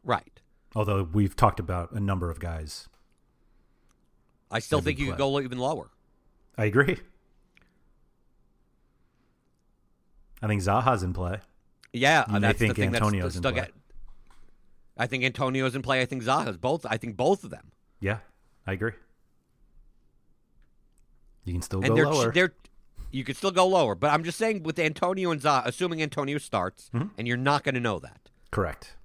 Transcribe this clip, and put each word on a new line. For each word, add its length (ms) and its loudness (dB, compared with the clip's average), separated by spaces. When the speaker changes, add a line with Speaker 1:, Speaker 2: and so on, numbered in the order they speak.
Speaker 1:
Right. 380 -4
Speaker 2:
Although 380 2
we've 240 2
talked 240 4
about 320 -6
a 80 -6
number 280 -2
of 120 -8
guys 480 -10
Speaker 1:
I 80 -2
still 220 0
Speaker 2:
that 40 -6
Speaker 1:
think 140 0
Speaker 2:
we 60 0
Speaker 1:
you 80 -2
could 60 -6
Speaker 2:
play. 120 2
Speaker 1:
go 100 2
even 180 -6
lower. 320 -4
Speaker 2:
I 60 2
agree. 320 4
I 60 -4
think 140 2
Zaha's 400 2
in 100 -2
play. 260 -4
Speaker 1:
Yeah, 340 4
Speaker 2:
And 160 2
Speaker 1:
that's 140 4
Speaker 2:
I 20 -6
think 160 2
Speaker 1:
the 80 0
thing 120 2
Speaker 2:
Antonio's 400 2
Speaker 1:
that's 20 -6
Speaker 2:
in 60 -6
Speaker 1:
stuck 120 0
Speaker 2:
play. 100 -2
Speaker 1:
at, 80 -16
I 100 -2
think 180 -2
Antonio's 520 0
in 60 -6
play. 180 0
I 60 2
think 160 -8
Zaha's 340 0
both. 320 -4
I 80 -2
think 200 -8
both 280 2
of 60 -14
them. 220 -16
Speaker 2:
Yeah, 180 -2
I 60 -4
agree. 200 -4
You 80 -6
can 100 -4
still 180 -6
Speaker 1:
And 100 0
Speaker 2:
go 40 4
Speaker 1:
they're 120 6
ch-, 20 0
Speaker 2:
lower. 240 2
Speaker 1:
they're, 220 2
you 140 -6
could 120 -8
still 140 0
go 160 4
lower, 280 4
but 160 0
I'm 140 2
just 140 -6
saying 260 0
with 140 -4
Antonio 520 0
and 100 -2
Zaha, 260 4
assuming 360 0
Antonio 360 -2
starts, 560 -4
Speaker 2:
Mm-hmm. 140 0
Speaker 1:
and 100 -4
you're 80 0
not 260 2
gonna 180 -2
know 200 0
that. 300 -20
Speaker 2:
Correct. 540 -4